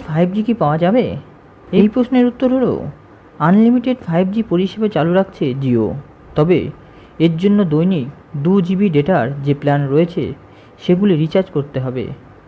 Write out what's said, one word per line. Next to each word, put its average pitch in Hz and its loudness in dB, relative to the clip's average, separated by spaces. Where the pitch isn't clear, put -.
ফাইভ 165 0
জি 214 -2
কি 226 -2
পাওয়া 156 0
যাবে? 190 0
এই 202 6
প্রশ্নের 247 0
উত্তর 247 0
হলো, 247 0
আনলিমিটেড 233 4
ফাইভ 175 0
জি 220 -2
পরিষেবা 190 -2
চালু 165 0
রাখছে 190 -2
জিও, 120 2
তবে 160 2
এর 165 2
জন্য 202 2
দৈনিক 156 0
দু 175 2
জিবি 190 0
ডেটার 147 2
যে 143 0
প্ল্যান 143 0
রয়েছে 151 0
সেগুলি 185 2
রিচার্জ 165 0
করতে 143 -6
হবে, 127 -6